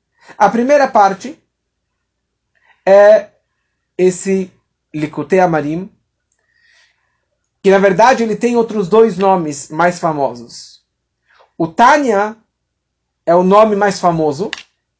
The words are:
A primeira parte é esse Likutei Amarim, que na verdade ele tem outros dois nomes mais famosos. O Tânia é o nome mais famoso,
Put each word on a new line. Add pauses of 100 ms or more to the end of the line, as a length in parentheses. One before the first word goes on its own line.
(360)
A
primeira
parte (1500)
é (680)
esse (420)
Likutei
Amarim, (1700)
que
na
verdade
ele
tem
outros
dois
nomes
mais
famosos. (760)
O
Tânia (880)
é
o
nome
mais
famoso, (480)